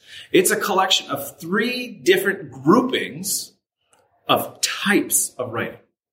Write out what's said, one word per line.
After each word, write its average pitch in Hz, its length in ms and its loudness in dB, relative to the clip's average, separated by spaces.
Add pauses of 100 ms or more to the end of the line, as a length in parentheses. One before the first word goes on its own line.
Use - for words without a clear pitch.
(320)
It's 180 200 4
a 208 80 0
collection 190 500 0
of - 300 -8
three 240 480 -2
different 185 640 0
groupings 180 1040 0 (720)
of - 340 -2
types - 760 0
of 113 140 -6
writing. 104 280 -6 (340)